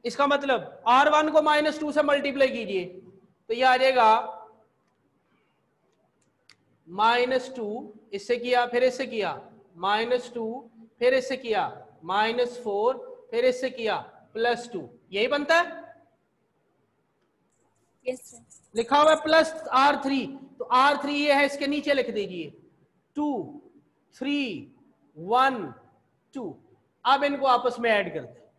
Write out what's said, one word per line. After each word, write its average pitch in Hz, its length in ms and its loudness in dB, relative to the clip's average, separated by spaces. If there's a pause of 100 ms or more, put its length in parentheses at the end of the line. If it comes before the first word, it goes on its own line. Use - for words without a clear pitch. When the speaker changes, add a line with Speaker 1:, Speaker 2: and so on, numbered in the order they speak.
Speaker 1:
इसका 285 220 -2
मतलब 277 600 -2
आर 277 220 6
वन 302 180 4
को 302 140 4
माइनस 302 360 0
टू 302 120 -4
से 302 120 0
multiply 277 460 2
कीजिए 202 360 -4
तो - 680 -14
ये 247 100 0
आ 254 140 6
जाएगा 247 560 4 (2500)
माइनस 240 680 2
टू, 226 380 -8 (200)
इससे 240 240 -2
किया, 240 300 2
फिर 240 160 0
इससे 254 240 0
किया, 185 320 -4 (380)
माइनस 226 560 -2
टू, 233 360 -8 (300)
फिर 247 140 4
इससे 262 240 -2
किया, 214 280 -2 (400)
माइनस 226 520 -2
फ़ोर, 220 760 -4
फिर 240 140 0
इससे 254 260 0
किया, 214 240 -4 (380)
प्लस 233 400 -2
टू, 151 140 -8 (240)
यही 208 160 0
बनता 294 280 0
है? 349 100 4 (2500)
Speaker 2:
यस 254 160 -6
sir। - 240 -20 (300)
Speaker 1:
लिखा 233 220 2
हुआ 302 120 6
है 311 140 4
प्लस 311 300 4 (200)
आर 277 300 4
थ्री, 269 220 -2 (340)
तो - 60 -8
आर 277 320 4
थ्री 285 180 -4
ये 294 180 2
है, 285 120 4
इसके 277 220 -4
नीचे 285 260 -2
लिख 254 180 0
दीजिए 180 420 -8 (640)
टू, 277 460 -4 (540)
थ्री, 262 560 -6 (460)
वन, 233 460 0 (720)
टू। 196 200 -10 (500)
अब 277 180 2
इनको 277 240 -2
आपस 247 320 0
में 233 120 0
ऐड 190 220 0
कर 151 80 -8
दें 117 140 -18 (240)